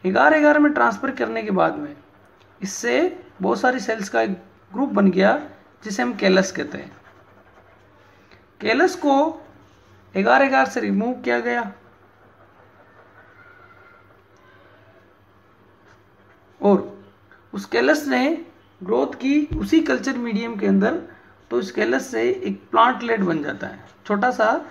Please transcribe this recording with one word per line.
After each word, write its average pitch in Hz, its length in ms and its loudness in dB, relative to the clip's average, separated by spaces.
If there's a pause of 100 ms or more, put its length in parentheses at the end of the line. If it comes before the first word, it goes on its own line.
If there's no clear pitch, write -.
एगार 254 300 4
एगार 302 260 4
में 294 140 4
transfer 233 400 0
करने 226 300 -4
के 214 100 -6
बाद 160 240 2
में 147 180 -10 (680)
इससे 233 360 -4 (440)
बहुत 202 180 -2
सारी 254 200 0
cells 214 300 -6
का 226 120 0
एक 208 100 -2 (400)
group 247 200 -4
बन 202 200 4
गया, 196 240 4 (480)
जिसे 214 180 -6
हम 247 140 -2
callous 190 360 2
कहते - 260 -10
हैं। - 140 -16 (1700)
Callous 269 360 0
को 294 440 2 (720)
एगार 233 300 4
एगार 262 240 4
से 254 140 -6
remove 208 400 0
किया 240 180 0
गया 233 320 -4 (4000)
और - 360 2 (560)
उस 196 140 -10
callous 294 400 2
ने 262 200 0 (540)
growth 240 340 -2
की 285 300 0 (120)
उसी 262 240 2
culture 262 360 -2
medium 233 400 -4
के 202 100 -2
अंदर, 208 340 2 (500)
तो 170 80 0
इस - 120 -6
कैलस 233 360 -2
से 226 240 0
एक - 300 -6 (100)
प्लांटलेट 233 500 2
बन 165 220 -2
जाता - 240 -8
है, - 180 -16 (200)
छोटा 208 260 0
सा 226 200 2 (200)